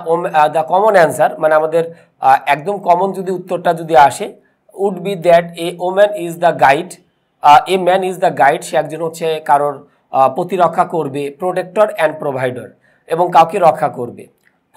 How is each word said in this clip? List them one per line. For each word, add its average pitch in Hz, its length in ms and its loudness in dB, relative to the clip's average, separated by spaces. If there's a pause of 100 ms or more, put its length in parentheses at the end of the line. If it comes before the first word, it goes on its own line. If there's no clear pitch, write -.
wom-, 170 240 -2
আহ, 151 140 4
the 156 240 -2
common 202 240 4 (100)
answer, 151 320 0
মানে 156 180 2
আমাদের, 160 280 0 (360)
আহ, 131 260 4
একদম 151 320 -2
কমন 185 360 0
যদি 190 180 -8
উত্তরটা 175 420 -4
যদি 165 220 -2
আসে 147 380 2 (480)
would 196 220 -2
be 202 100 -6 (160)
that 170 160 6 (140)
a 170 100 -6 (140)
woman 190 260 2 (160)
is 170 80 -8 (120)
the 165 60 4 (120)
guide, 156 280 2 (500)
আহ, 151 320 6
a 190 40 2
man 185 260 2
is 185 120 -4 (100)
the 170 60 0 (100)
guide, 151 200 2
সে 170 160 -4
একজন 151 240 -4
হচ্ছে 160 380 -4
কারোর, 143 480 0 (240)
আহ, 135 240 2
প্রতিরক্ষা 175 500 0
করবে, 143 540 -6
protector 185 480 -2 (160)
and 151 80 2 (100)
provider, 127 460 -6 (400)
এবং 170 240 -2
কাউকে 175 280 4
রক্ষা 156 300 2
করবে, 117 380 -12 (500)